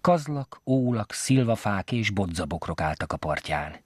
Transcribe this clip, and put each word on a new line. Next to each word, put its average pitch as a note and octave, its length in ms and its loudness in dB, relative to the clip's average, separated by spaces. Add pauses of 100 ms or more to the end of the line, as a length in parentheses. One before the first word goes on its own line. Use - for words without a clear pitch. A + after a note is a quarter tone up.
kazlak, D3 640 0
ólak, B2 480 2
szilvafák A2+ 800 2
és A2+ 180 2
bodzabokrok F2 680 -2
álltak D#2 320 -2
a - 40 -4
partján. D2+ 680 -4